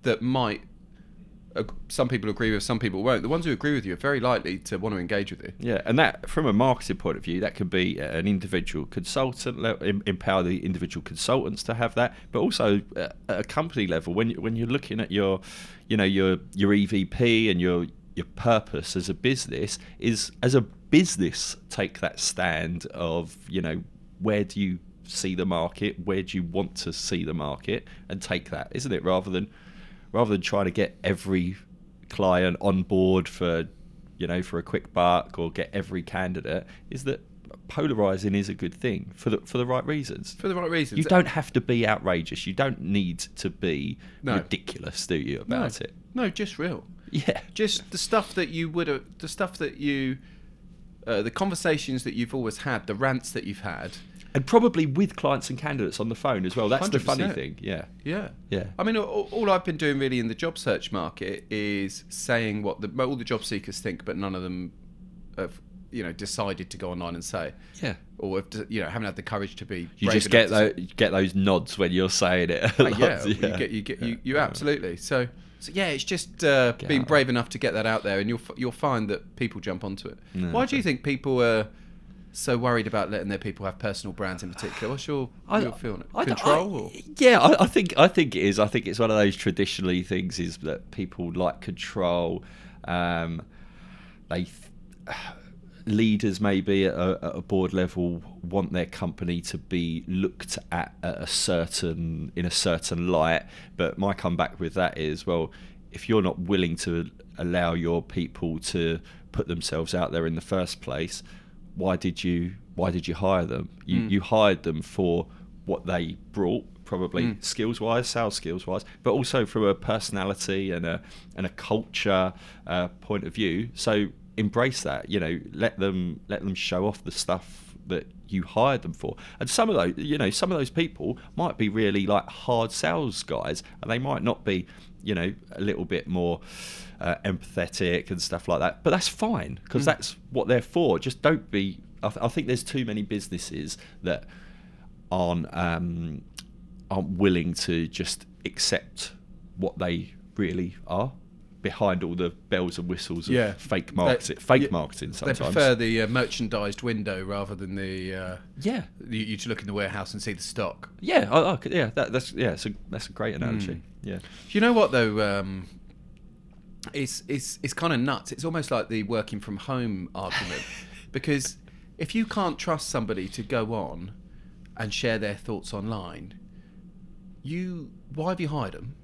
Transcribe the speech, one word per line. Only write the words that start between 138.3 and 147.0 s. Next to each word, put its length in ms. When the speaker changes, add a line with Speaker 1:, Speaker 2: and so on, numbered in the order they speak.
Speaker 2:
like 120
that. 220
But 80
that's 180
fine, 600
'cause 140
Speaker 1:
Mm. 40
Speaker 2:
that's 300
what 180
they're 140
for. 360
Just 240
don't 280
be, 280
I 60
th-, 160
I 40
think 180
there's 180
too 220
many 160
businesses 720
that 220
aren't, 420
um, 680
aren't 200